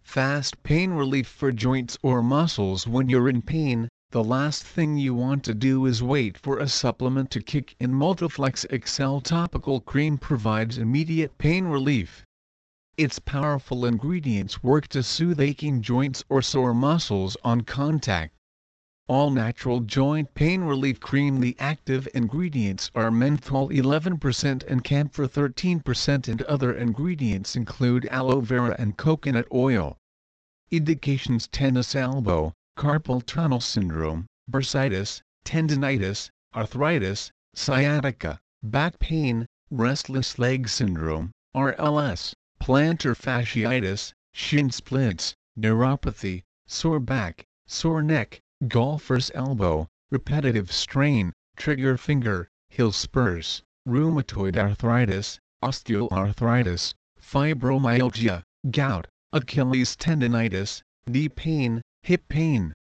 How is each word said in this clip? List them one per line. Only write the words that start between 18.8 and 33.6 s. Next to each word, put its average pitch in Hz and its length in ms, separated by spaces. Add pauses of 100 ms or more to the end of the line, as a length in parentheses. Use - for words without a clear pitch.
All 139 240
natural 120 480
joint 139 540
pain 175 280
relief 139 380
cream. 139 400
The 123 180
active 131 560
ingredients 120 800
are 113 160
menthol 135 600
eleven 151 480
percent 135 500
and 127 160
camphor 143 420
thirteen 147 540
percent, 131 480
and 117 140
other 135 300
ingredients 120 840
include 123 560
aloe 131 260
vera 120 400
and 107 180
coconut 139 560
oil. 123 440 (720)
Indications: 139 800
tennis 127 480
elbow, 107 560 (260)
carpal 143 480
tunnel 147 320
syndrome, 82 640 (240)